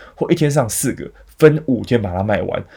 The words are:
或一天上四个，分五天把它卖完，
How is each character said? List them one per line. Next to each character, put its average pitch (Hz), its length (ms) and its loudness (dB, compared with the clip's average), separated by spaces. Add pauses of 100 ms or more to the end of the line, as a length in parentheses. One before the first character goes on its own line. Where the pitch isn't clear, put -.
(160)
或 - 160 -2
一 170 40 2
天 151 160 0
上 135 180 0
四 - 240 -4
个， 76 160 -12 (300)
分 151 260 6
五 110 180 0
天 120 160 0
把 95 140 -4
它 92 80 -2
卖 101 200 0
完， 98 220 -6 (140)